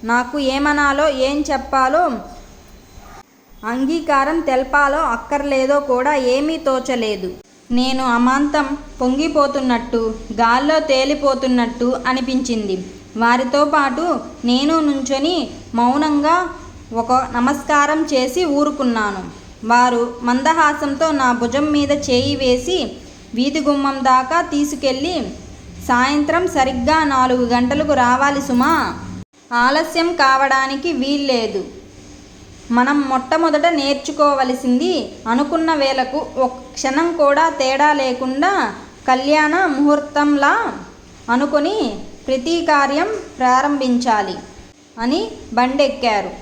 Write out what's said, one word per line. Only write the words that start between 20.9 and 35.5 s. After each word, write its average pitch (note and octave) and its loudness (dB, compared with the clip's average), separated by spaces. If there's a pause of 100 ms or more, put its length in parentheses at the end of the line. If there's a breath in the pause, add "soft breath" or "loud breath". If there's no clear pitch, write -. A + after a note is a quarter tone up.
నా C4 2
భుజం A#3+ 0
మీద D4 0
చేయి C#4+ 0
వేసి C4 0 (440 loud breath)
వీధి C#4 0
గుమ్మం C#4 0
దాకా C4 2
తీసుకెళ్ళి, C#4+ -2 (580)
"సాయంత్రం D4 2
సరిగ్గా C#4+ 2
నాలుగు B3+ 2
గంటలకు B3+ 2
రావాలి C4 2
సుమా. B3+ 0 (540)
ఆలస్యం D#4+ 2
కావడానికి C4+ 2
వీల్లేదు. B3+ -2 (1080)
మనం C4+ 2
మొట్టమొదట D4+ 2
నేర్చుకోవలసింది C#4 0 (160)
అనుకున్న D4 0